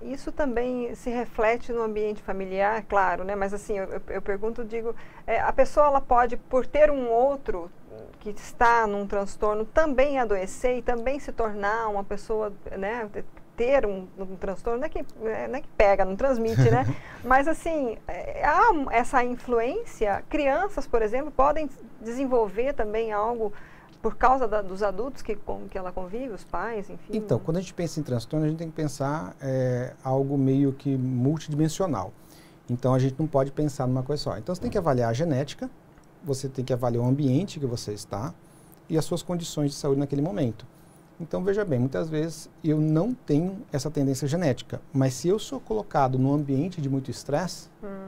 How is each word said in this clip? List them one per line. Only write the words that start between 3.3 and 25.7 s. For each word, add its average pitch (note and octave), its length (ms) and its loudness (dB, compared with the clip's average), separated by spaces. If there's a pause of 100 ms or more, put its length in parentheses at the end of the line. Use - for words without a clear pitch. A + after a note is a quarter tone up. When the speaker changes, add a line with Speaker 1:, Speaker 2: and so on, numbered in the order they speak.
Speaker 1:
Mas G3 200 -2
assim, G3 240 -4
eu, F#3+ 60 -4
eu, F#3 240 -6
eu G3 120 -4
pergunto, G#3+ 420 -2
digo, A3+ 320 -4 (320)
é, A3+ 140 2
a G#3+ 120 2
pessoa, D4 340 6
ela C#4 160 4
pode, A#3+ 340 4
por B3 300 0
ter D4+ 240 6
um C4 180 0
outro A3+ 640 2 (500)
que G#3+ 100 -10
está A#3 560 4
num G3+ 200 -2
transtorno, G#3 580 0
também C#4 540 4
adoecer G#3+ 580 0
e A#3 60 -4
também B3 360 0
se - 140 -8
tornar G#3+ 560 0
uma G3 160 -2
pessoa, G#3 480 -4 (240)
né, G#3 340 -4
te-, G#3 140 -8 (320)
ter B3 300 4
um, F#3+ 200 -4 (120)
um F#3+ 180 -8
transtorno, G3 440 -4
não D4+ 60 -2
é - 40 -6
que, - 80 -4 (260)
é, A3 240 -4
não A#3 80 -4
é D4+ 60 -6
que - 60 -12 (100)
pega, G3 260 8
não F#3+ 120 0
transmite, A3+ 540 4
né? A#3+ 140 4 (200)
Speaker 2:
<laughs> - 200 -14
Speaker 1:
Mas C4+ 240 4
assim, D4+ 480 0 (100)
é, - 380 -6
há F#4+ 260 6 (200)
essa A#3+ 340 4
influência, B3 1040 -2
crianças, D4+ 580 0
por A#3 140 2
exemplo, B3+ 300 0
podem D4 400 4 (320)
desenvolver A#3+ 720 0
também A3 380 -2
algo G#3+ 380 0 (500)
por A3 160 -2
causa B3+ 320 4
da, G#3 120 0
dos F#3+ 220 -4
adultos G#3+ 400 -2
que, G#3 140 -4
com G3 320 -8
que G3 100 -10